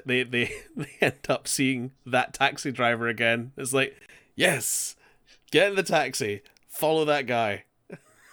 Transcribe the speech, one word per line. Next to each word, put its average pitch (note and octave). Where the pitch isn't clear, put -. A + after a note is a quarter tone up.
they, B2+
they, A#2+
<laughs> -
they D3+
end D#3
up C3
seeing C3
that B2+
taxi C3+
driver A#2
again. A#2
It's C3
like, C3+
"Yes! C#3+
Get F3+
in G3
the F#3+
taxi! C3
Follow D#3+
that D3
guy!" A2+